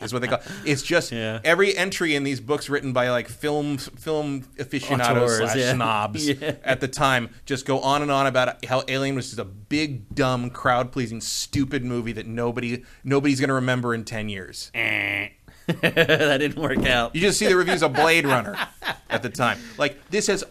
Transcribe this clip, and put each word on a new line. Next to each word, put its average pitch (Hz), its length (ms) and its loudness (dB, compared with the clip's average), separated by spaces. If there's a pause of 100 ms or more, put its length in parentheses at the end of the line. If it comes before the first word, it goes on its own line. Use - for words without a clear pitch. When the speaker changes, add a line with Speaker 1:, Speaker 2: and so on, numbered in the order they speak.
Speaker 1:
is 110 100 -8
what 120 80 -2
they 127 60 -4
call 123 100 0
it. - 80 -6 (200)
It's 139 180 0
just 160 280 0
Speaker 2:
Yeah. 113 320 -4
Speaker 1:
every 180 320 4
entry 180 380 0
in 143 120 0
these 139 140 -2
books 139 300 -4
written 135 240 -2
by, 123 160 2
like, 120 180 0
film, 147 520 -2
film 147 640 -6 (160)
aficionados 123 720 2
Speaker 2:
Auteurs, 113 60 2 (140)
Speaker 1:
slash 117 60 2
Speaker 2:
yeah. 127 160 2
Speaker 1:
snobs 113 560 0
Speaker 2:
<laughs> - 0 -
Yeah. 143 340 -2
Speaker 1:
at 131 160 0
the 135 80 -2
time 131 440 0 (160)
just 135 180 -4
go 131 140 2
on 139 240 2
and 147 80 0
on 135 160 2
about 127 380 0
how 127 220 0
Alien 135 280 -2
was 123 140 -4
just 110 100 -10
a 107 60 -4
big, 113 680 -4
dumb, 127 380 0
crowd-pleasing, 123 680 0
stupid 135 640 -2
movie 120 280 -4
that 107 160 -8
nobody, 117 560 -4 (200)
nobody's 139 380 2
gonna 135 140 2
remember 123 400 0
in 113 100 -6
ten 107 240 -6
years. 98 460 -10
Speaker 2:
Eh. 104 580 -2
<laughs> - 60 -20 (420)
That 151 580 4
didn't 147 220 -2
work 131 240 0
out. 120 300 2
Speaker 1:
You 165 60 0
just 190 180 2
see 208 80 2
the 185 80 6
reviews 170 260 2
of 147 120 2
Blade 160 320 6
Runner 117 300 0 (540)
at 113 140 -2
the 120 60 -4
time. 117 280 0 (200)
Like, 143 320 -2
this 208 180 0
has 190 240 0